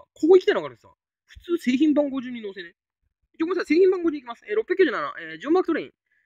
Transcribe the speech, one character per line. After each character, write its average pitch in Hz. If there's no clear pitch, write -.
こ -
う 370
行 -
き 381
た 415
い 302
の 190
が 147
あ -
る 120
ん -
で -
す -
さ、 95
普 -
通 -
製 254
品 294
番 294
号 262
順 247
に 233
乗 202
せ 196
ね。 170
一 -
応 330
ご 349
め 381
ん -
な -
さ -
い、 -
製 320
品 381
番 370
号 330
順 294
に -
行 247
き -
ま 233
す。 -
え 208
ー、 -
六 -
百 370
九 370
十 262
七、 156
え 160
ー、 160
ジ 202
ョ -
ン 320
マ 370
ー -
ク -
ト 330
レ 254
イ 147
ン。 -